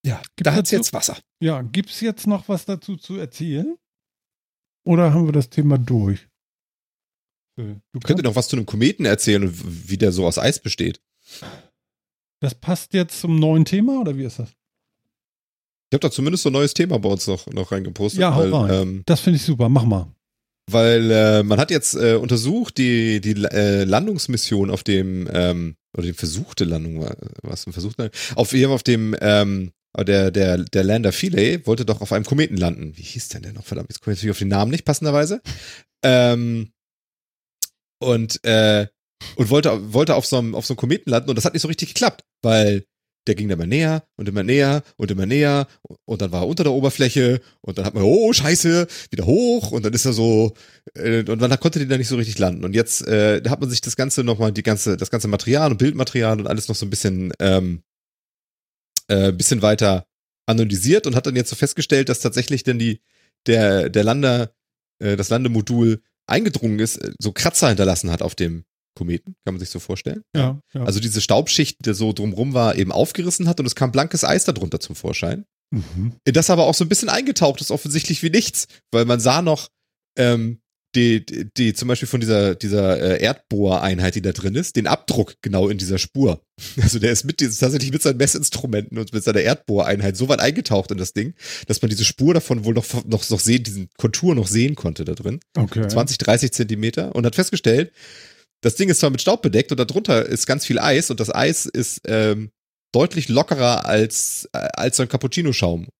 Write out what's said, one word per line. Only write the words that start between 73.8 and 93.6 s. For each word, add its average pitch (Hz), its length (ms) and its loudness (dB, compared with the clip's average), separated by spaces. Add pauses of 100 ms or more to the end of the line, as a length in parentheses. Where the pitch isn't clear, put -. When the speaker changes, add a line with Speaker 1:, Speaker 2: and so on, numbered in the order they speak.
Speaker 3:
blankes 143 340 0
Eis 156 200 2
darunter 95 340 -2
zum - 160 -10
Vorschein. - 500 -6 (280)
Speaker 2:
Mhm. 95 420 -4 (100)
Speaker 3:
In 135 80 2
das 156 160 2
aber 170 160 4
auch 156 100 4
so 180 100 0
ein 160 40 -4
bisschen 202 200 0
eingetaucht 208 520 0
ist, 143 120 -6
offensichtlich 147 500 -4
wie 170 80 2
nichts, - 380 0 (240)
weil 117 120 2
man 120 160 2
sah 131 220 4
noch, 160 260 -2 (480)
ähm, 120 440 0 (340)
die, 117 320 4
die, - 260 -10
die 113 220 0
zum 123 140 -6
Beispiel 120 180 -2
von 123 140 -2
dieser, 104 340 2
dieser, 98 460 0
äh, 90 200 0
Erdbohreinheit, 92 960 0
die 101 80 -4
da 95 80 0
drin 98 240 -4
ist, 165 220 -4
den 107 100 0
Abdruck - 560 -2
genau 98 260 0
in 104 80 -2
dieser 92 220 -4
Spur. 107 420 0 (200)
<laughs> - 200 -8
Also 110 200 2
der 117 100 2
ist 113 140 -2
mit 160 160 -6
diesem, 117 180 -2
tatsächlich 139 320 0
mit 147 100 -4
seinen 135 180 2
Messinstrumenten 113 800 -2
und 110 160 -6
mit 107 120 -4
seiner 104 160 2
Erdbohreinheit 101 760 0
so 131 120 -2
weit 139 100 2
eingetaucht 120 540 0
in 95 60 -4
das 90 160 -6
Ding, 113 200 -4 (320)
dass - 160 -2
man 113 60 0
diese 104 160 -2
Spur 147 280 2
davon 127 320 0
wohl 113 100 2
noch, 113 120 0 (200)
noch, 107 220 -2
noch 104 120 0
sehen, 120 240 2